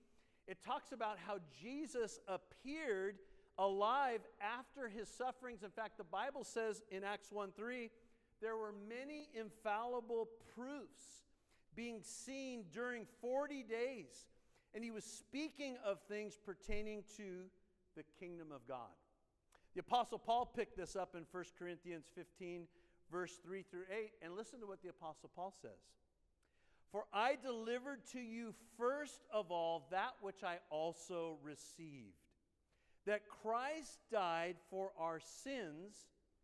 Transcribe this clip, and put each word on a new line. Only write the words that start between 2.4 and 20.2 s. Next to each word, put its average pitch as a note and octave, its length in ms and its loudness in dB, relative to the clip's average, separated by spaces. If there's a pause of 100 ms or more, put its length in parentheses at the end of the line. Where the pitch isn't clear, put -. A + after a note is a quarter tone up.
alive G#3+ 640 6 (180)
after A#3+ 480 -2
his G#3 220 -4
sufferings. B3 520 -2
In G3+ 100 -6
fact, A3 260 -4
the G3+ 80 -6
Bible A3 400 0
says A3 440 2
in F#3+ 140 -2
Acts G3+ 300 -2
one G3+ 180 0
three, A#3 400 -2 (500)
there A3 140 2
were G#3+ 160 0
many B3+ 600 -6
infallible A3+ 960 2 (260)
proofs B3+ 720 -6 (500)
being A3+ 260 -4
seen C4 720 -4
during A#3 340 -2 (140)
forty C4+ 440 2
days, A3+ 640 -2 (460)
and A3+ 120 -4
he A#3 60 -2
was G#3+ 120 -4
speaking C#4 800 -4
of G3+ 220 4
things G#3 300 -2
pertaining G#3 640 0 (140)
to F#3+ 320 -6 (480)
the D3+ 60 -8 (140)
kingdom E3+ 360 -8
of B2 140 -10
God. A#2 280 -6 (800)
The F#3 80 -2
Apostle A#3+ 360 4
Paul A#3 280 6